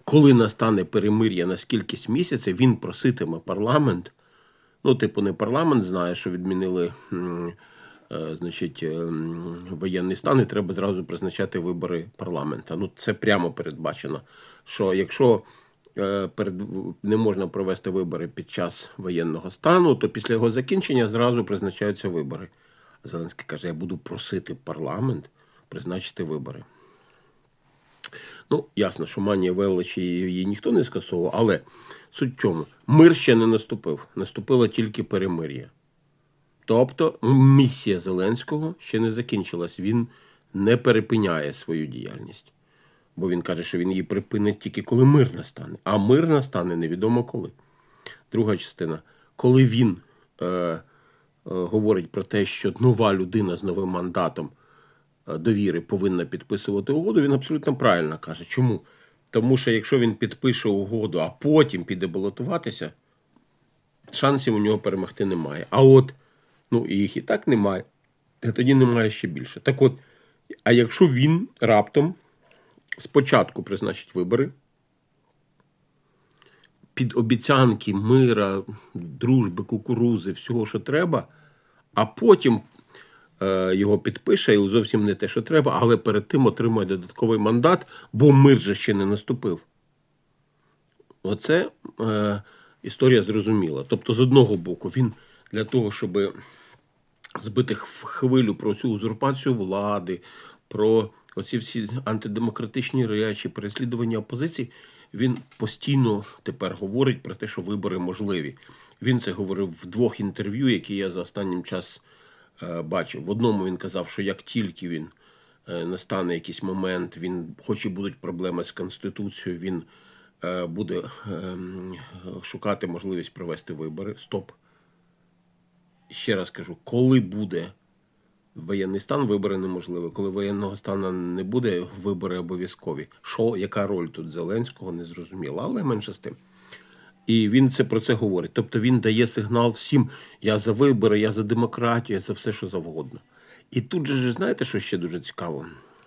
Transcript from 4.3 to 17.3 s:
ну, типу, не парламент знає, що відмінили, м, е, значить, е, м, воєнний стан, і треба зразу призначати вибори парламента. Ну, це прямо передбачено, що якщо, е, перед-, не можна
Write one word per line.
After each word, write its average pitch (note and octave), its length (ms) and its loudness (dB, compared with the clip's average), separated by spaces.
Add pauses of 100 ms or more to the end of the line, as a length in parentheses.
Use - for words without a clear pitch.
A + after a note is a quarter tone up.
ну, C3+ 120 6
типу, G#2+ 260 -2
не G2 120 0
парламент B2+ 500 0
знає, F2+ 320 -4
що F#2 160 -6
відмінили, F2+ 600 -4 (200)
м, F2 400 -6 (580)
е, D#2 240 -8
значить, E2 480 -8
е, D#2+ 40 -2
м, E2 680 -6 (140)
воєнний F2+ 460 -4
стан, C#3 240 -2
і G#2+ 60 2
треба G2 280 -6
зразу F#2 320 -4
призначати F#2 540 -6
вибори F2 460 -6 (100)
парламента. D#2 600 -8
Ну, F#2 200 -6
це - 180 -4
прямо F#2+ 380 0
передбачено, D2+ 720 -8 (420)
що F#2+ 300 -2
якщо, G2 500 2 (540)
е, G2 380 -2
перед-, F#2 680 -6
не G#2 140 2
можна G2 300 0